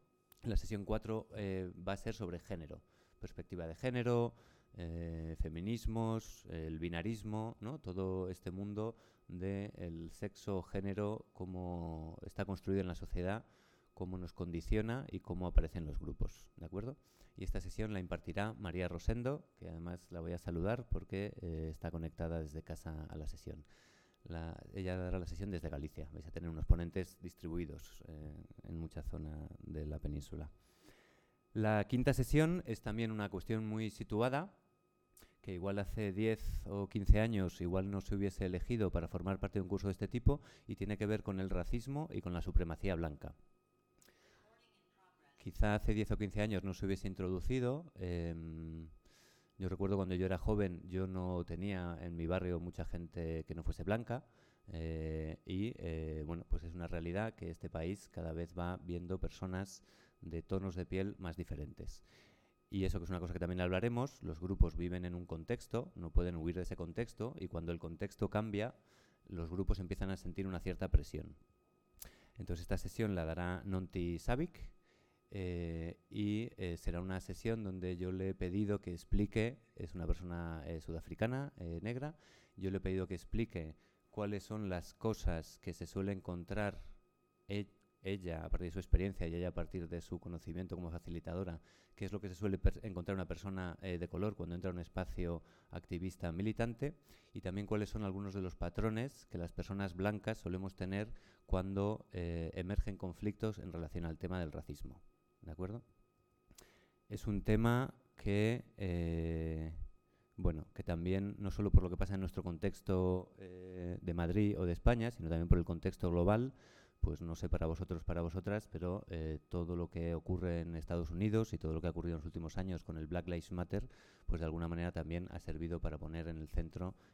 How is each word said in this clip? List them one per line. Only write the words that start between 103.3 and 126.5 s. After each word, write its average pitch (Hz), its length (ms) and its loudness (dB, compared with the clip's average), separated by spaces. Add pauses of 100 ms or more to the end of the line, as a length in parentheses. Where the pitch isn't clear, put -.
en 90 140 -8
relación 85 320 -4
al 82 140 -2
tema 92 200 -2
del 78 140 -2
racismo. - 480 -8 (400)
¿De 85 100 -12
acuerdo? 92 320 -4 (1300)
Es 107 180 -6
un 101 160 2
tema 117 500 6 (220)
que, 107 500 2 (120)
eh, 82 960 0 (640)
bueno, 85 360 2
que - 120 -8
también, 92 560 2
no 98 100 0
solo 101 220 2
por 92 100 12
lo 90 80 -2
que 87 60 0
pasa 98 180 2
en 95 60 0
nuestro 90 240 -2
contexto, 92 920 2
eh, 92 640 -6
de 87 140 -2
Madrid 90 420 4
o 90 100 2
de 87 60 4
España, 117 380 -2
sino 82 180 -6
también 85 200 2
por 87 100 8
el 85 60 2
contexto 85 480 -2
global, 104 420 4 (460)
pues - 200 2
no 82 140 -4
sé 87 140 -4
para 85 180 2
vosotros, 82 380 -2
para 85 180 0
vosotras, 90 460 -2
pero, 90 400 -2
eh, 80 400 -2
todo 87 260 0
lo 85 160 0
que 85 240 0
ocurre 87 460 2
en 82 160 -4
Estados 85 340 -2
Unidos 107 420 4
y - 60 0
todo 80 140 -2
lo 80 80 0
que 85 80 0
ha - 20 2
ocurrido 85 240 -2
en 82 60 -2
los 80 60 -6
últimos 82 300 -6
años 92 280 -2
con 82 120 -6
el 78 120 -4
Black 87 180 -2
Lives 87 240 -2
Matter, 92 380 -2 (380)
pues 87 140 2
de 82 40 2
alguna 82 240 0
manera 85 240 0
también 85 400 -2
ha - 80 -8
servido 82 400 -2
para 78 180 -2
poner 80 300 -6
en 82 100 -4
el 78 80 -6
centro 87 480 -2 (200)